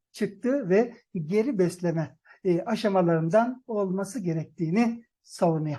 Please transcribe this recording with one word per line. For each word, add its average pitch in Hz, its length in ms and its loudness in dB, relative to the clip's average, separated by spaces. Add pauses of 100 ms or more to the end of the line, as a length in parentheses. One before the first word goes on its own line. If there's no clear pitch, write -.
(120)
çıktı 240 560 -2
ve 220 260 2 (200)
geri 208 440 -2
besleme, 170 580 -2 (280)
e, 175 160 2
aşamalarından 190 1080 2
olması 196 540 -4
gerektiğini 175 840 -2 (180)
savunuyor. 156 560 0